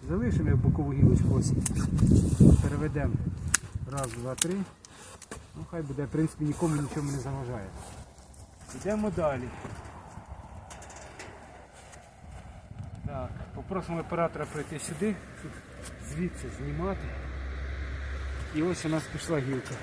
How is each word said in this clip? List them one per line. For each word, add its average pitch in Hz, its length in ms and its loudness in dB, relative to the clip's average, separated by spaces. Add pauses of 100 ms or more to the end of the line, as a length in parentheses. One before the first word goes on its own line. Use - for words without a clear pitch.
Залишимо 226 400 2
я - 60 6
бокову 143 380 4
гілочку - 420 8
ось. - 180 4 (1080)
Переведемо. 143 520 0 (760)
Раз, 135 160 -2 (140)
два, 127 140 -4
три. 170 180 0 (1000)
Ну, 156 160 -10
хай 165 100 -4
буде, 139 220 -4
в 131 40 -4
принципі, 156 380 0
нікому 151 300 2
нічому 143 360 -2
не 139 60 -2
заважає. 123 500 -6 (1120)
Йдемо 214 340 0
далі. 131 320 0 (3500)
Так, 131 240 -4 (260)
попросимо 165 440 -4
оператора 160 540 -2
прийти 147 260 -6
сюди, 180 360 -2 (260)
щоб 147 100 -10 (600)
звідси 170 360 -4 (100)
знімати. 156 500 -4 (1500)
І 151 80 2
ось 175 220 0
у 156 40 0
нас 156 140 0
пішла 151 360 -2
гілка. 131 440 -4